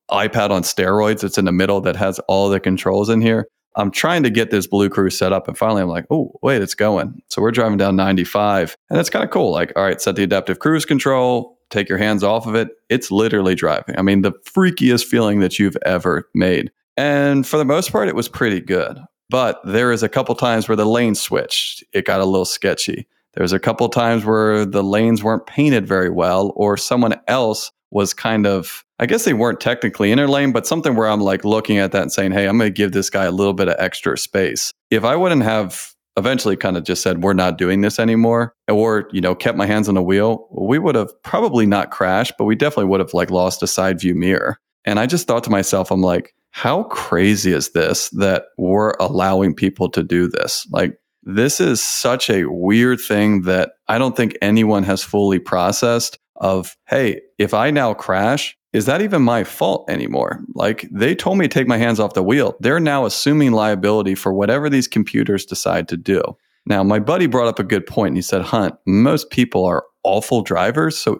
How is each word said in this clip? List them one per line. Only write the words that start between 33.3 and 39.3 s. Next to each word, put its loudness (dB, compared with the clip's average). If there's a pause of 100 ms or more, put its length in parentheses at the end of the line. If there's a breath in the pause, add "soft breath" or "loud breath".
little 0
bit 0
of 0
extra -4
space." -4 (160)
If 0
I 2
wouldn't 2
have -4 (240)
eventually 0
kind -2
of -4
just -4
said, -2
"We're 2
not 2
doing 0
this 0
anymore," 2 (160)
or, 2
you -2
know, 2